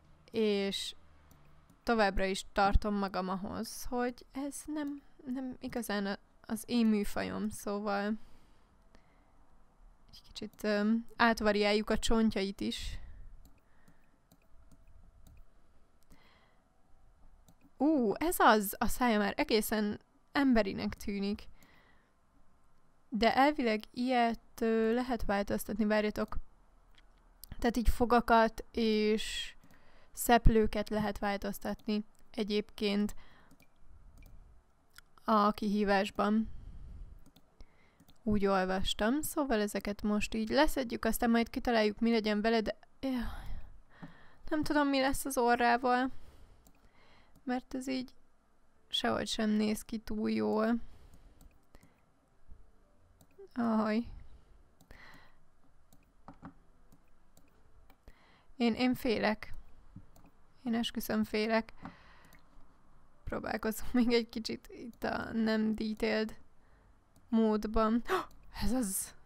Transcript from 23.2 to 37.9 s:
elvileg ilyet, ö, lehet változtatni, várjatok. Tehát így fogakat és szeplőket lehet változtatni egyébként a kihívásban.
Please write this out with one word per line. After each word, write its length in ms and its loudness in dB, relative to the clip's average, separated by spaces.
elvileg 560 2
ilyet, 720 -2
ö, 320 2
lehet 320 -2
változtatni, 600 0
várjatok. 520 0
Tehát 180 2
így 120 4
fogakat 840 4
és 840 0
szeplőket 760 6
lehet 300 -4
változtatni 840 -4
egyébként 840 -2
a 280 4
kihívásban. 1000 2